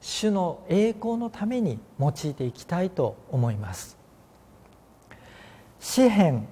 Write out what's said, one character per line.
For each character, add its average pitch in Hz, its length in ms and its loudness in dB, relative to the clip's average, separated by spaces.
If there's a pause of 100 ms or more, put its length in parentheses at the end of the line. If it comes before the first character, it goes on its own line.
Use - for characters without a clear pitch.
主 - 280 -2
の 185 380 -2
栄 208 260 2
光 226 240 -4
の 233 120 -4
た 208 160 -6
め 247 160 -2
に 123 180 0 (200)
用 139 100 4
い 139 40 -2 (200)
て 135 100 -6
い 123 80 -2
き - 140 -16
た 175 180 -2
い 190 60 -2
と 127 260 -2 (160)
思 120 180 2
い 107 80 -4
ま 98 160 -8
す。 - 240 -16 (1800)
詩 254 300 4
編 156 420 4